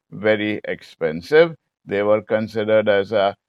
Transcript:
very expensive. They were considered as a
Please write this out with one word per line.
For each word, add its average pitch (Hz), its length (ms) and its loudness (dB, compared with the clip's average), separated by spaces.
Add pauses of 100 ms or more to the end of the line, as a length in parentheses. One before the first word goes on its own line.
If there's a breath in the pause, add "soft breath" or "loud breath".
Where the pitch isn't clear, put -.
(120)
very 107 540 -2
expensive. 92 920 0 (300)
They 101 180 -2
were 107 180 2
considered 110 680 0
as 98 240 0
a 98 200 0 (160)